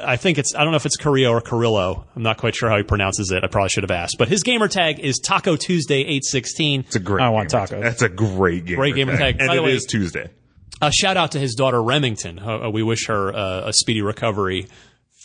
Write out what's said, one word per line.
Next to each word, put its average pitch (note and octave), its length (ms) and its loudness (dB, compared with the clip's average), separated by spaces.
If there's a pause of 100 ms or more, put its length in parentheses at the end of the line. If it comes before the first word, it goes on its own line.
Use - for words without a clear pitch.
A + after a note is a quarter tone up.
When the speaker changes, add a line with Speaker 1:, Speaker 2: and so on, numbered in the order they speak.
Speaker 1:
I C3 120 0
think E3+ 220 2
it's, - 160 -2
I D3+ 80 0
don't D#3+ 100 2
know D#3+ 40 4
if D3 100 0
it's C#3 100 -2
Carrillo C3+ 340 4
or A#2 100 2
Carrillo. A2 640 0 (100)
I'm A#2+ 60 -6
not A2 160 0
quite A2+ 180 -2
sure A#2 140 0
how G#2+ 80 4
he G#2 40 2
pronounces G2 480 0
it. F#2 140 0
I - 40 2
probably G2 200 0
should G2 160 -2
have F#2+ 60 -2
asked. E2+ 280 -4
But - 100 2
his F#3 140 0
gamer A#3 260 2
tag D#3+ 300 0
is C#3 200 -2
Taco F#3+ 380 0
Tuesday C#3+ 440 0
eight C#3 240 -2
sixteen. C#3 560 0
Speaker 2:
It's - 160 -2
a A2 40 0
great G2 220 0
Speaker 3:
I B2 60 4
want G#2+ 220 0
Speaker 2:
gamer A2 160 2
Speaker 3:
tacos. - 40 -8
Speaker 2:
tag. G2+ 120 -6
That's A#2 200 -2
a A2+ 60 4
great F#2 560 2
gamer F2 140 -4
Speaker 1:
Great C#3 160 0
gamer C3 180 0
Speaker 2:
tag. C3 240 2
Speaker 1:
tag. - 40 -2
Speaker 2:
And C3 80 2
Speaker 1:
By F3 80 2
the E3+ 60 2
Speaker 2:
it - 40 2
Speaker 1:
way, C3+ 80 2
Speaker 2:
is C3 100 -2
Tuesday. F2+ 460 -2 (520)
Speaker 1:
a D3+ 80 4
shout F#3+ 280 2
out E3 140 0
to D#3 60 -2
his C3+ 160 -2
daughter B2+ 280 2
Remington. A#2 560 -2
Uh, A2 280 -6
uh, A2+ 40 -2
we G#2+ 120 0
wish A2 260 0
her, G2+ 260 0
uh, F#2+ 340 -4
a G#2+ 60 -2
speedy A2+ 280 0
recovery G2 640 -2 (580)